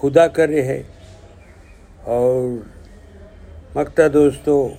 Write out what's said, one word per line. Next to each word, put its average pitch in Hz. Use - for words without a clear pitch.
خدا 143
کرے 156
ہے۔ 131
اور 123
مکتا 147
دوستو، 143